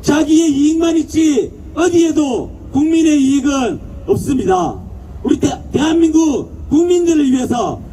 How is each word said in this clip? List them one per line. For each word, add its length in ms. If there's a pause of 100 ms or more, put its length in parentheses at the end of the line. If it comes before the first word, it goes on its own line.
자기의 500
이익만 460
있지 560 (220)
어디에도 760 (220)
국민의 500
이익은 580 (260)
없습니다. 760 (420)
우리 160
대-, 240 (100)
대한민국 1000
국민들을 600
위해서, 500 (120)